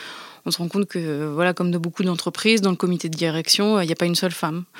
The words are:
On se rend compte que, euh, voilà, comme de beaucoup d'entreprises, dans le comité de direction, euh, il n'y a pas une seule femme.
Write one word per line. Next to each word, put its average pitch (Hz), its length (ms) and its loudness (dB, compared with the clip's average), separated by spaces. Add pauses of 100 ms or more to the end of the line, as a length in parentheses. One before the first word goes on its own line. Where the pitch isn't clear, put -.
(460)
On 170 40 -4
se - 80 -4
rend 175 100 -2
compte 196 180 0
que, 185 120 -6
euh, 151 360 -2
voilà, 175 200 2
comme 180 180 0
de 175 60 0
beaucoup 170 260 -2
d'entreprises, 185 560 2
dans 196 100 4
le 180 60 0
comité 180 320 0
de 160 80 -6
direction, 170 600 2
euh, 185 40 2
il 170 40 0
n'y 160 60 0
a 160 40 0
pas 175 100 2
une 175 80 2
seule 180 160 0
femme. 170 340 -4 (160)